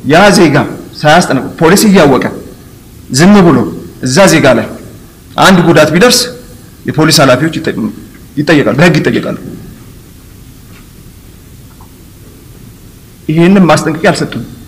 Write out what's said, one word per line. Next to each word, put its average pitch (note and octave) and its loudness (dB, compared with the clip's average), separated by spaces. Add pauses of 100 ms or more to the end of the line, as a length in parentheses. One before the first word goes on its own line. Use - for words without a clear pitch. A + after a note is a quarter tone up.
ያ C#3+ 2 (140)
ዜጋ E3 2 (400)
ሳያስጠነቅቅ D#3 0
ፖሊስ F3 2
እያወቀ E3 2 (840)
ዝም E3+ 4
ብሎ D#3+ 4 (460)
እዛ B2+ -2 (100)
ዜጋ D#3 2
ላይ A2+ -2 (720)
አንድ F3+ 4
ጉዳት E3+ 2
ቢደርስ A#3+ 2 (680)
የፖሊስ D#3 -2
ኃላፊዎች C#3 0
ይጠ-፣ - -6 (600)
ይጠየቃሉ፣ C#3+ 0
በህግ E3 2
ይጠየቃሉ። - -4 (4000)
ይሄንን F3 2
ማስጠንቀቂያ D#3+ -2
አልሰጡንም። - -8 (200)